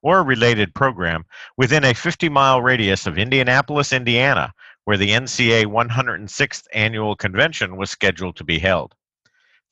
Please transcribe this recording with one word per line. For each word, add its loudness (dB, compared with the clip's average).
or 2
a 2
related 2
program -2
within 2
a 4
fifty-mile 2
radius 2
of -6
Indianapolis, 0
Indiana, 0
where 0
the 0
N 0
C 0
A 4
one -2
hundred -4
sixth -4
Annual -2
Convention -2
was -6
scheduled -4
to -16
be -2
held. -2